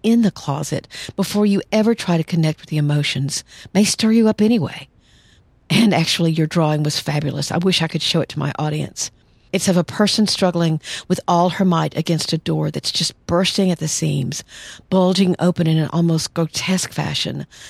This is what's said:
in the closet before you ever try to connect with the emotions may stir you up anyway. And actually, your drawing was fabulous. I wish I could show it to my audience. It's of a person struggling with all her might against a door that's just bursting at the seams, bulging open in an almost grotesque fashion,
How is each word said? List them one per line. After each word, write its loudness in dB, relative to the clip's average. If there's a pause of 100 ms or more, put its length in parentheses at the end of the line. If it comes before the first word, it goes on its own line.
in 4
the 4
closet -6 (300)
before 0
you 2 (100)
ever 2
try 0
to 0
connect 0
with -20
the -2
emotions -2 (280)
may 4
stir 0
you 4
up 2
anyway. 0 (800)
And 4
actually, 2
your 0
drawing 0
was -2
fabulous. -4
I 0
wish 0
I 0
could -4
show 0
it -2
to -8
my -2
audience. -6 (420)
It's 0
of 4
a 2
person 2
struggling 0 (260)
with 0
all 4
her 0
might 2
against -2
a 0
door -2
that's -6
just -4 (120)
bursting 0
at -2
the -6
seams, -4 (460)
bulging 2
open 0
in 4
an 0
almost 0
grotesque -2
fashion, -6 (240)